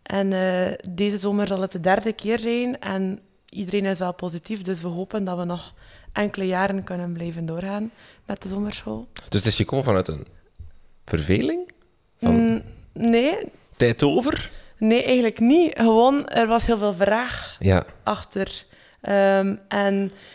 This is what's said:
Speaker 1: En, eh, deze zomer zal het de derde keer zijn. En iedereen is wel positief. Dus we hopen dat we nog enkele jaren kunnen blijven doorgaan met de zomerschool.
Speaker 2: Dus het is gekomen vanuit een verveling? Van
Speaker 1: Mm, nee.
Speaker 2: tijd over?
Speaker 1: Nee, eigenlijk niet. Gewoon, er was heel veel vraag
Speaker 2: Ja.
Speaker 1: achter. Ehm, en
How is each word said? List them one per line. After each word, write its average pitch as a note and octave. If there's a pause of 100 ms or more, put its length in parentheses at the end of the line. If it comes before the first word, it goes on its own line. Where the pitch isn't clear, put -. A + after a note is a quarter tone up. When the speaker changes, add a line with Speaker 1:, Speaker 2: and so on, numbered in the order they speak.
Speaker 1:
En, G3
eh, F#3 (180)
deze G3+
zomer G3+
zal F#3+
het F#3+
de F3+
derde G3+
keer A3
zijn. A#3+
En F#3+ (300)
iedereen G3
is G3
wel F3+
positief. F#3
Dus F3+
we F3
hopen F#3+
dat F3+
we F3+
nog F3 (380)
enkele G3+
jaren F#3+
kunnen F3
blijven E3+
doorgaan G3 (360)
met G3+
de F#3+
zomerschool. F#3 (200)
Speaker 2:
Dus G2+
het -
is -
gekomen C3+
vanuit F#2+
een D2 (800)
verveling? A#3+ (500)
Van A#3
Speaker 1:
Mm, A3+ (300)
nee. A#3 (420)
Speaker 2:
tijd A#2+
over? G3+ (280)
Speaker 1:
Nee, A3+
eigenlijk A#3+
niet. D4+
Gewoon, A#3
er A#3
was A3+
heel A#3
veel G#3
vraag A#3+
Speaker 2:
Ja. F#2 (200)
Speaker 1:
achter. - (360)
Ehm, G3 (120)
en G3 (240)